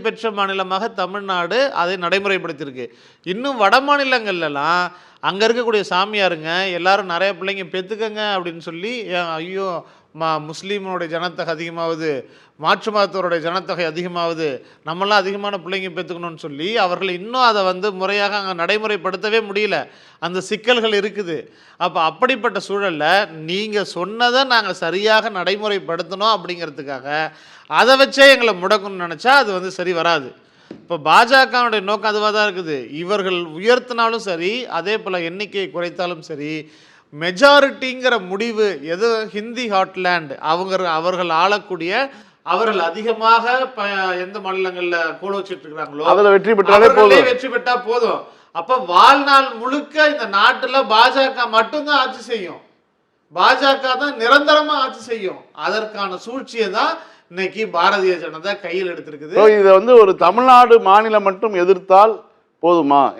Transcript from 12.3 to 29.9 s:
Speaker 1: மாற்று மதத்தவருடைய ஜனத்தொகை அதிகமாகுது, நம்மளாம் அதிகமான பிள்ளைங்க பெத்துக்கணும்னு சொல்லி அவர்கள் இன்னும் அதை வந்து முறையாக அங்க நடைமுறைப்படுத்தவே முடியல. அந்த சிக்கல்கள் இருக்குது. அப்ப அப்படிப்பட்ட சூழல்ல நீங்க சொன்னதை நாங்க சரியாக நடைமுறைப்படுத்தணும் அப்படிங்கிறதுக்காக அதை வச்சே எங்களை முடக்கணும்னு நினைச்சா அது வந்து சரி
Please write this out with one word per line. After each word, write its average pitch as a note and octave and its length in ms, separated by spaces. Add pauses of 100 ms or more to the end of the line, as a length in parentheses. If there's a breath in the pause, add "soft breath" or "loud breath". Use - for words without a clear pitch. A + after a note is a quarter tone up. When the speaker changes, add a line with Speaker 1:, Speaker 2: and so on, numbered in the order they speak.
Speaker 1:
மாற்று F#3+ 320
மதத்தவருடைய F3+ 500
ஜனத்தொகை F3 460
அதிகமாகுது, E3+ 580 (380 soft breath)
நம்மளாம் G3 340
அதிகமான G3+ 420
பிள்ளைங்க F#3 320
பெத்துக்கணும்னு E3+ 480
சொல்லி D3 240 (160)
அவர்கள் F3+ 360
இன்னும் A#3+ 280
அதை G#3 220
வந்து F#3 180 (140)
முறையாக G3+ 400
அங்க F#3+ 200
நடைமுறைப்படுத்தவே G#3 840
முடியல. G3 300 (480 soft breath)
அந்த F3+ 240
சிக்கல்கள் A3 500
இருக்குது. F#3 380 (480 soft breath)
அப்ப F3+ 120 (120)
அப்படிப்பட்ட A#3 580
சூழல்ல F#3 400 (420)
நீங்க G#3 340 (120)
சொன்னதை A#3+ 480 (100)
நாங்க G#3 200 (100)
சரியாக G#3 560
நடைமுறைப்படுத்தணும் F#3+ 960
அப்படிங்கிறதுக்காக D3+ 720 (720 soft breath)
அதை A#3 220
வச்சே C#4 240 (100)
எங்களை A#3 280
முடக்கணும்னு F#3+ 440
நினைச்சா E3+ 340
அது G#3+ 160
வந்து F#3 220
சரி F3+ 220